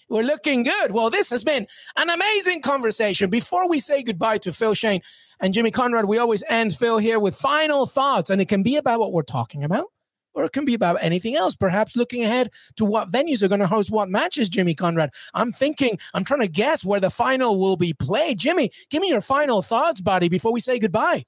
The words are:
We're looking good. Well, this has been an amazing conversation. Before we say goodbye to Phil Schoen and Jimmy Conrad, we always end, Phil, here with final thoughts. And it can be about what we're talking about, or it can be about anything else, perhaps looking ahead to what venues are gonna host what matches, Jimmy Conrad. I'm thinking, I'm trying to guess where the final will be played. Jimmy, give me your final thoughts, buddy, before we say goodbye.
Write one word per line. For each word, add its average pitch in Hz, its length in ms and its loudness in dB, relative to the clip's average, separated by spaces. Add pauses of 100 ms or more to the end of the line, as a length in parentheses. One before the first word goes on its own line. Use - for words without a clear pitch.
We're 226 140 0
looking 277 400 0
good. 330 280 0
Well, 226 180 0
this 381 200 0
has 240 160 -4
been 269 220 0 (280)
an 311 140 0
amazing 359 520 0
conversation. 220 680 0
Before 349 400 0
we 320 100 2
say 277 240 0
goodbye 220 360 -2
to 185 120 -6
Phil 220 220 0
Schoen 196 260 0 (400)
and 190 140 0
Jimmy 226 180 2
Conrad, 240 320 0
we 208 140 2
always 226 320 0
end, 226 260 2
Phil, 233 220 2
here 226 200 2
with 202 160 2
final 294 520 2
thoughts. 269 440 0
And 196 120 2
it 185 80 -2
can 196 120 2
be 240 140 2
about 277 240 2
what 202 140 -2
we're 170 100 0
talking 139 400 -6
about, 202 220 -2 (480)
or - 100 -2
it 330 80 -4
can 285 140 -4
be 247 80 0
about 180 280 0
anything 180 360 -2
else, 339 180 0
perhaps 202 400 -2
looking 240 280 -2
ahead 240 260 0 (260)
to - 80 -2
what 202 260 0
venues 262 320 0
are 202 60 4
gonna 202 200 2
host 202 220 0
what 208 200 0
matches, 240 400 0
Jimmy 175 260 0
Conrad. 165 360 0 (220)
I'm 220 200 0
thinking, 269 440 0 (160)
I'm 185 120 -2
trying 285 160 0
to 208 80 2
guess 226 340 0
where 196 160 0
the 185 100 2
final 247 480 0
will 190 200 2
be 165 160 0
played. 220 440 -2
Jimmy, 277 320 0 (200)
give 311 120 -2
me 392 60 0
your 254 140 2
final 269 400 0
thoughts, 247 400 0
buddy, 185 260 2
before 185 240 0
we 240 80 -2
say 254 180 0
goodbye. 220 500 0